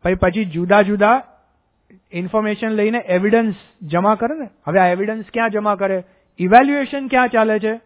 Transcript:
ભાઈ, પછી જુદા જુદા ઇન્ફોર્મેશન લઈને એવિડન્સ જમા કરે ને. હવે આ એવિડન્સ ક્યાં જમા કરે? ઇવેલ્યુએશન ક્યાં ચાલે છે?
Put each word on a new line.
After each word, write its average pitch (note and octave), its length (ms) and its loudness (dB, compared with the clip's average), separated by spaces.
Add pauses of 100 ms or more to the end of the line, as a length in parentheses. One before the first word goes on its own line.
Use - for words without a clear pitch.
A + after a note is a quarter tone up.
ભાઈ, F3+ 120 0
પછી F#3 300 0
જુદા F3+ 360 2
જુદા G#3 400 2 (880)
ઇન્ફોર્મેશન G#3+ 580 -4
લઈને G#3+ 280 -2
એવિડન્સ G#3 580 0 (260)
જમા F3+ 340 0
કરે C4 240 -6
ને. B3 100 -10 (180)
હવે E3+ 120 0
આ F#3 80 4
એવિડન્સ G3+ 460 -2
ક્યાં A3+ 160 0
જમા G#3 260 -2
કરે? F#3+ 280 -4 (360)
ઇવેલ્યુએશન C4+ 680 2
ક્યાં B3+ 220 2
ચાલે A3 300 2
છે? A3 260 -4